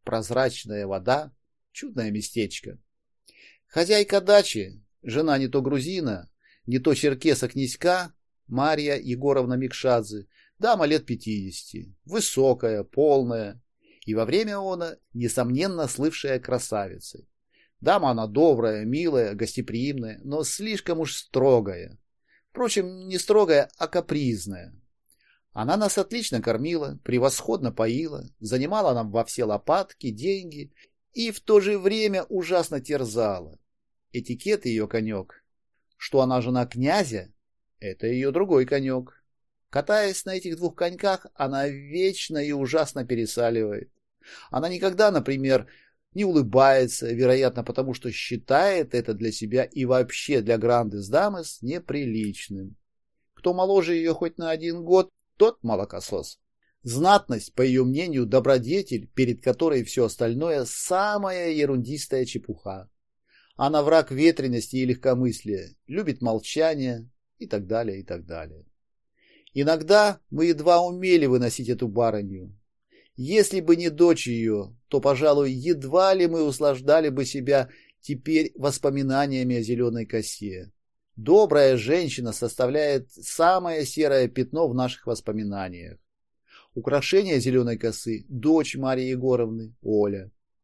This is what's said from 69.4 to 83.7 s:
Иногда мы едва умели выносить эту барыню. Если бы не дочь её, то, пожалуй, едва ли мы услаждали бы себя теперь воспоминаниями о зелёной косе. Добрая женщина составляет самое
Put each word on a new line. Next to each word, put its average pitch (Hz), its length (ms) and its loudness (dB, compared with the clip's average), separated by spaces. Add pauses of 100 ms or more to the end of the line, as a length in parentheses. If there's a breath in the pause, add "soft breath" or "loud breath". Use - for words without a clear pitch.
Иногда 165 640 4 (100)
мы 151 180 0
едва 170 340 6
умели 180 440 4
выносить 123 440 0
эту 123 180 -4
барыню. 101 680 -2 (600 soft breath)
Если 185 460 2
бы 165 160 6
не 170 120 -2
дочь 165 380 4
её, 113 480 -2 (140)
то, 139 100 0
пожалуй, 143 520 4
едва 151 640 2
ли 180 140 4
мы 165 160 0
услаждали 143 640 2
бы 135 160 -2
себя 131 440 0 (320 soft breath)
теперь 156 540 0
воспоминаниями 135 1000 0
о 117 40 0
зелёной 117 440 -2
косе. 101 640 -8 (440)
Добрая 147 640 6
женщина 123 560 -2
составляет 135 760 0
самое 170 760 0